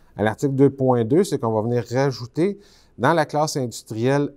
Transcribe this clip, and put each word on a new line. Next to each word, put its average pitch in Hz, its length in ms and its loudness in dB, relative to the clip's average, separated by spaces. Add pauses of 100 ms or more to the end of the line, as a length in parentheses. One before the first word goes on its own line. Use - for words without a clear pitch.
(160)
À 101 80 -2
l'article 135 300 -2
deux 135 160 6
point 127 340 2
deux, 143 180 2
c'est 151 160 -4
qu'on 113 140 -2
va 110 100 0
venir 120 260 -2
rajouter 135 680 -2 (400)
dans 131 140 2
la 156 140 2
classe 151 320 -2
industrielle, 127 800 -2